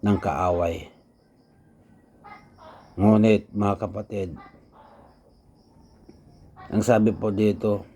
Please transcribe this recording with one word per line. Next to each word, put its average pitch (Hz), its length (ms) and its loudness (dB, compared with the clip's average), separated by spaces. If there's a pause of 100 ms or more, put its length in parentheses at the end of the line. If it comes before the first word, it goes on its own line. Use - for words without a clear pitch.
ng 104 180 2
kaaway. 87 680 -2 (2000)
Ngunit, 107 640 4
mga 101 240 0
kapatid, 101 560 -10 (2250)
ang 104 160 -2
sabi 110 240 4
po 101 240 -4
dito 101 640 -2